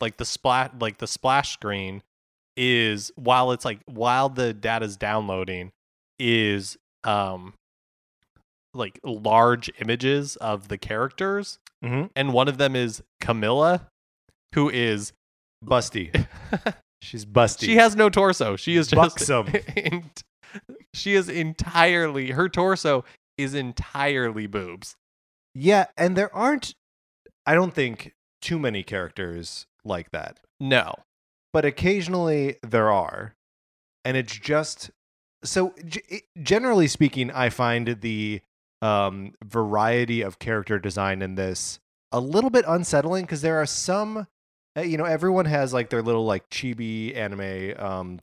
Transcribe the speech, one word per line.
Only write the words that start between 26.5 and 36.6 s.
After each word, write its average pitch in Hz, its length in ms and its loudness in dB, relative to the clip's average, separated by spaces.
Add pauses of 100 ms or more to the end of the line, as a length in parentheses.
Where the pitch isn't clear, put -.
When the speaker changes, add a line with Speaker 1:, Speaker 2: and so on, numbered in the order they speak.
Speaker 2:
I 143 80 4
don't 175 200 4
think, 120 400 -4 (280)
too 165 180 -2
many 107 240 -2
characters 87 840 -8 (180)
like 90 260 -6
that. - 280 -10 (200)
Speaker 1:
No. 127 360 2 (580)
Speaker 2:
But 156 100 4
occasionally 165 960 0
there 110 300 2
are. 98 440 -2 (680)
And 127 140 0
it's 120 200 -4
just, 151 520 -4 (540)
so 185 300 0 (120)
g-, 165 240 -10
it, 196 140 -10 (180)
generally 202 460 4